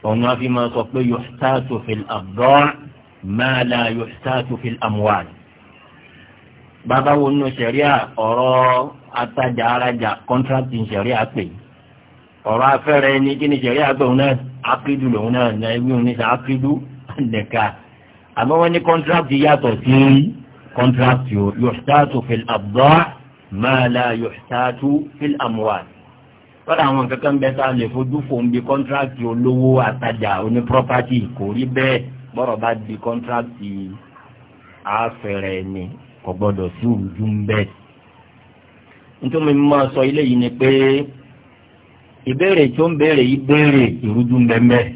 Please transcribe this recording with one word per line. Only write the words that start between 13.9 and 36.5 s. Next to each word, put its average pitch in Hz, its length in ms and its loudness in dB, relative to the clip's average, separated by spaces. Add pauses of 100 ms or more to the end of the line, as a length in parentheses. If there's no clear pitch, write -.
pè 135 100 0
òun 127 120 2
náà? 139 180 2 (260)
Aqidu 131 480 -4
lòun 113 240 0
náà, 123 200 2
ní 110 140 -6
ẹgbẹ́ 120 280 -2
òun 120 100 2
ní 123 100 2
sẹ́ 113 140 -2
aqidu 131 440 -2 (460)
nìka. 113 460 -2 (720)
Àmọ́ 131 200 0
wọ́n 170 160 2
ní 170 80 0
contract 165 500 0
yàtọ̀ 139 460 2
sí 131 200 2 (720)
contract 127 640 2
o. 101 140 0 (100)
Yuhtatu 135 680 2
fil 117 220 -4
abda' 120 640 4 (420)
ma 123 400 0
la 123 220 0
yuhtatu 123 800 -4 (220)
fil 147 240 -4
amwal. 110 480 -4 (840)
Lọ́dọ̀ 160 180 0
àwọn 135 180 2
nǹkan 123 180 -4
kan 143 160 0
bẹ́ẹ̀ 131 200 0
tá 135 80 -4
a 131 80 0
lè 120 160 0
fojú 127 340 -4
fò 127 140 -6
ń 120 140 0
bi 123 100 0
contract 135 580 -4
olówó 127 640 2
atajà 113 500 -2 (120)
oní 113 200 0
property 127 560 0 (120)
kò - 220 -10
rí 120 120 -4
bẹ́ẹ̀. 131 380 0 (280)
Bọ́rọ̀ 117 280 -4
bá 117 140 -2
di 110 240 -8
contract 120 540 -6 (1300)
afẹ́rẹ́ 101 840 -4
ni 95 180 -8 (380)
kò 95 120 -10
gbọ́dọ̀ 98 380 -2